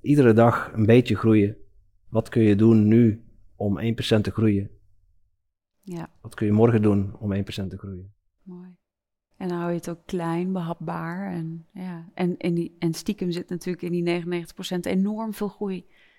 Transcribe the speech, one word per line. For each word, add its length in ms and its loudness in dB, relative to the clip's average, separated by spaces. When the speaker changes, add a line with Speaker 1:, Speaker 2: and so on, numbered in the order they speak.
Speaker 1:
iedere 320 6
dag 400 4
een 120 0
beetje 300 4
groeien. 420 2
Wat 200 -4
kun 120 0
je 140 6
doen 320 6
nu 360 4
om 220 -2
één 160 -4
procent 300 0
te 80 -4
groeien? 380 0
Speaker 2:
Ja. 280 -12
Speaker 1:
Wat 140 -16
kun 100 -4
je 80 0
morgen 280 4
doen 380 0
om 120 -6
één 120 -4
procent 260 -10
te 80 -14
groeien? 360 -16
Speaker 2:
Mooi. 320 -20
En 100 -10
dan 100 -6
hou 140 -4
je 60 -4
het 120 -10
ook 160 -10
klein, 480 -4
behapbaar. 800 -8
En, 420 -10
ja. 400 -14
En, 240 -4
en, 160 -4
die, 260 -4
en 140 -2
stiekem 380 -6
zit 180 -8
natuurlijk 340 -8
in 80 -8
die 100 -2
negenennegentig 540 -6
procent 300 -8
enorm 480 -2
veel 140 -6
groei. 380 -8